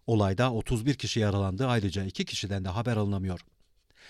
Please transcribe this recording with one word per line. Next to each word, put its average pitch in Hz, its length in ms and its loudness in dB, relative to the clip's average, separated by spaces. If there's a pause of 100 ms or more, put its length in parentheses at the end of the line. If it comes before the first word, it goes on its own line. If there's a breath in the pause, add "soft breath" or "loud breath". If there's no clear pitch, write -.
Olayda 110 460 4
otuz 113 340 -2
bir 143 80 2
kişi - 260 -2
yaralandı, 101 460 2
ayrıca 101 380 0
iki 95 200 -4
kişiden 98 400 -4
de 95 40 -4
haber 110 280 -2
alınamıyor. 95 440 -2 (680 loud breath)